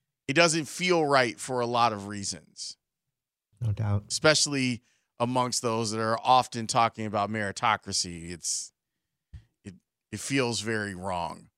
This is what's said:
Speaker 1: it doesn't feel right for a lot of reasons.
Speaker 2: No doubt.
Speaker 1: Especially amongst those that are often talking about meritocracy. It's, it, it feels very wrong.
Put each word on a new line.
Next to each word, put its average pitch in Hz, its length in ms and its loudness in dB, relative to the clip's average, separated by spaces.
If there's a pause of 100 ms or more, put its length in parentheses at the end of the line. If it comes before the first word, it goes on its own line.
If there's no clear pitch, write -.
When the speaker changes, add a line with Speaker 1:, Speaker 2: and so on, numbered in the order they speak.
(280)
Speaker 1:
it 139 60 -2
doesn't 160 320 4
feel 170 400 2
right 131 340 4
for 127 200 -4
a 120 80 0
lot 117 260 2
of 101 140 -8
reasons. 98 680 -10 (840)
Speaker 2:
No 113 100 -2
doubt. 104 380 -2
Speaker 1:
Especially 139 720 2 (380)
amongst 123 420 0
those 113 300 0
that 110 100 -2
are 110 220 0
often 123 420 2
talking 113 400 0
about 101 240 0
meritocracy. 98 1000 -4
It's, - 420 -8 (880)
it, 92 120 -16 (360)
it 104 80 -8
feels 120 420 0
very 104 340 -4
wrong. 90 640 -6